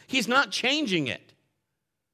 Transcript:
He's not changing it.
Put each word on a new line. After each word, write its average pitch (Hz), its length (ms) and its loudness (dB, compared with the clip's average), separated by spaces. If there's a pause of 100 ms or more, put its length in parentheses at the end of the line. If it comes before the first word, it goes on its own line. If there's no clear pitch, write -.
He's 247 200 -2
not 247 240 2
changing 226 560 0
it. - 260 -8 (800)